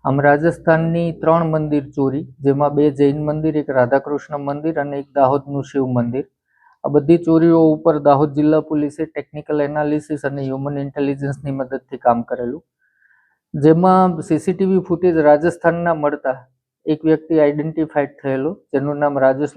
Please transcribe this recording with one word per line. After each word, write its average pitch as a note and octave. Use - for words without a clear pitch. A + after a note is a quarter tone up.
આમ C3+
રાજસ્થાનની E3
ત્રણ E3
મંદિર D3+
ચોરી, C#3
જેમાં C#3
બે D3
જૈન C#3+
મંદિર, D3+
એક C#3+
રાધાકૃષ્ણ C3+
મંદિર D3
અને C#3+
એક C#3
દાહોદનું C#3
શિવ C3+
મંદિર. B2
આ -
બધી D3
ચોરીઓ E3
ઉપર D#3
દાહોદ C#3+
જિલ્લા D3+
પોલીસે D3+
ટેકનિકલ D3+
એનાલિસિસ D3
અને C#3
હ્યુમન C#3
ઇન્ટેલિજન્સની C#3
મદદથી C3+
કામ A#2
કરેલું, B2
જેમાં F3
સી D#3
સી F#3
ટી F#3+
વી F#3
ફૂટેજ F3
રાજસ્થાનના E3
મળતા C#3+
એક D#3
વ્યક્તિ D#3+
આઈડેન્ટિફાઈડ D3+
થયેલો, C3+
જેનું D3
નામ C#3+
રાજેશ C3+